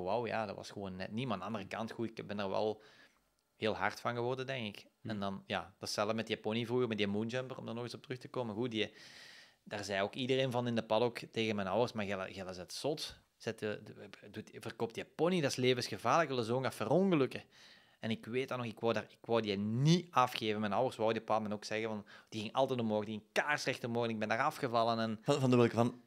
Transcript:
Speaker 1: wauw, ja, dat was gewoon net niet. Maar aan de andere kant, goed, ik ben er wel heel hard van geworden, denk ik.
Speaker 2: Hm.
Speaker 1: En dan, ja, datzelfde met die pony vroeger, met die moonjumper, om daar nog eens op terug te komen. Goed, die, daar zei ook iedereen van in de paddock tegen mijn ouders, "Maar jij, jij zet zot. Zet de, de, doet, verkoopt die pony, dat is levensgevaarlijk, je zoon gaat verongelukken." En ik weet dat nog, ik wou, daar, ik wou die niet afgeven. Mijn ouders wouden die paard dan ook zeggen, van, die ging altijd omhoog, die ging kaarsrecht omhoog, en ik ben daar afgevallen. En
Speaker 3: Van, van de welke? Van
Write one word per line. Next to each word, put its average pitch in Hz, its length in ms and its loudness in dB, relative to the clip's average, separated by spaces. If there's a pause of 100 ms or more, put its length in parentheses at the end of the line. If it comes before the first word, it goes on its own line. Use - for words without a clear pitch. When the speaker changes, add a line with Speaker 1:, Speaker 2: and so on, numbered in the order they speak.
Speaker 1:
wauw, 110 220 0
ja, 107 200 -2
dat 95 100 -8
was 98 140 -12
gewoon 95 260 -8
net 95 160 -8
niet. 117 140 -4
Maar 120 80 -2
aan 95 60 -4
de 90 60 -10
andere 104 200 -6
kant, 107 260 -6
goed, 113 260 -6
ik 107 80 -10
ben 101 120 -8
er 101 100 -2
wel 104 340 0 (720)
heel 107 200 0
hard 98 240 0
van 120 140 -2
geworden, 127 320 -2
denk 120 300 -6
ik. - 100 -18 (140)
Speaker 2:
Hm. - 100 -10
Speaker 1:
En 104 100 -4
dan, 98 260 -4
ja, 92 320 -4
datzelfde 107 360 -2
met 110 120 -4
die 107 100 -2
pony 110 300 -2
vroeger, 123 220 0
met 110 100 -2
die 101 80 2
moonjumper, 117 520 -4
om 120 80 -12
daar 113 80 -8
nog 120 100 -6
eens 120 100 -10
op 113 80 -16
terug 127 160 -10
te 120 100 -16
komen. 117 260 -4
Goed, 123 160 -2
die, 110 220 0 (720)
daar 104 220 -8
zei 98 180 0
ook 104 120 -2
iedereen 131 360 2
van 123 160 0
in 120 80 0
de 110 80 0
paddock 113 360 2
tegen 110 380 -2
mijn 98 120 -2
ouders, 110 240 2
"Maar 110 140 -4
jij, 95 260 -4
jij 95 200 -10
zet 90 200 -12
zot. - 440 -6 (200)
Zet 113 220 -6
de, 107 260 -4
de, 104 240 -16 (220)
doet, 107 240 -12
verkoopt - 400 -6
die - 100 -6
pony, 175 360 0
dat 139 100 2
is - 60 -4
levensgevaarlijk, 127 720 2
je 123 120 0
zoon 120 200 0
gaat 123 120 -2
verongelukken." 147 680 2 (580)
En 113 100 -2
ik 110 160 -4
weet 127 220 -2
dat 127 100 -4
nog, 120 80 -4
ik 110 140 -8
wou, 113 120 2
daar, 107 180 0
ik - 160 -20
wou 117 160 4
die 104 140 2
niet 135 540 4
afgeven. 110 500 2
Mijn 104 120 0
ouders 120 240 2
wouden 110 220 2
die 110 100 -8
paard 110 140 2
dan 104 100 -4
ook 104 120 -6
zeggen, 110 240 -4
van, 107 180 -8 (220)
die 113 120 -6
ging 107 120 -6
altijd 131 280 2
omhoog, 107 240 0
die 110 140 -6
ging - 140 -16
kaarsrecht 143 520 0
omhoog, 117 200 0
en 117 60 0
ik 110 80 -4
ben 107 100 -2
daar 113 140 2
afgevallen. 117 580 2
En 110 220 -2
Speaker 3:
Van, 143 180 4
van 131 100 6
de 123 60 10
welke? 120 180 10
Van 120 320 4